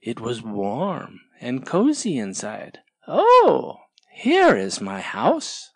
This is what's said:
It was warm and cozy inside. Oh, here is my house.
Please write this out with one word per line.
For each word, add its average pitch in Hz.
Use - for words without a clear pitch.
It 117
was 117
warm 113
and 127
cozy 220
inside. 101
Oh, 370
here 330
is 95
my 98
house. -